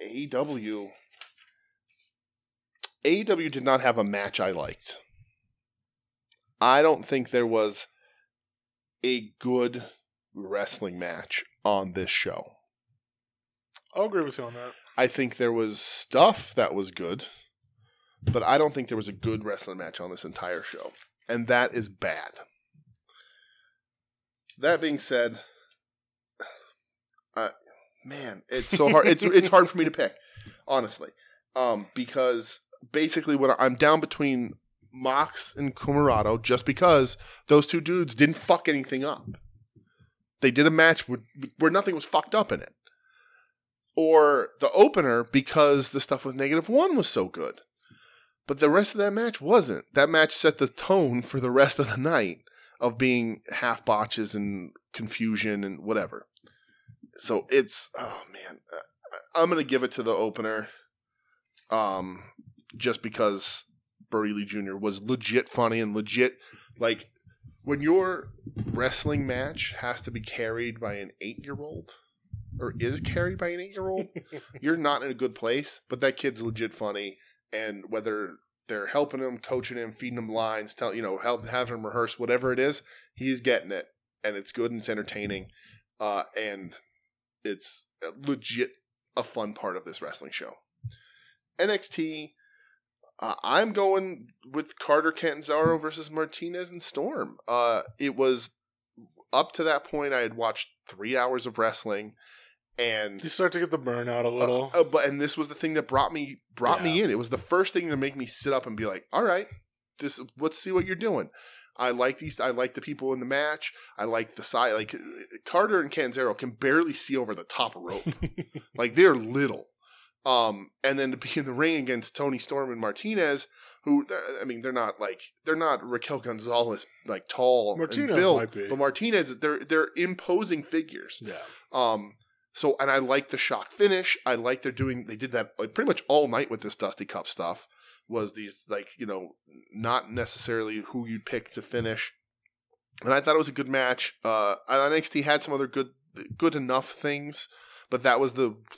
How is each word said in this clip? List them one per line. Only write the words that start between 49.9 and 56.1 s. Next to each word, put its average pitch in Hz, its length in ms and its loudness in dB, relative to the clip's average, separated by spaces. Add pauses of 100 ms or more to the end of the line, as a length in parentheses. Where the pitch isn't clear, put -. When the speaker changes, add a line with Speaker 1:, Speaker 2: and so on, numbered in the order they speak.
Speaker 1:
That 143 160 6
match 156 220 6
set - 260 4
the 135 100 2
tone 139 540 2
for 135 180 -6
the 123 100 -2
rest 135 280 6
of 123 120 0
the 107 80 -2
night 127 400 0 (420)
of 120 160 0
being 120 460 0 (100)
half - 320 -2
botches 110 500 0
and 101 380 -6 (220)
confusion 107 720 -2
and 95 160 -8
whatever. 98 460 -4 (920)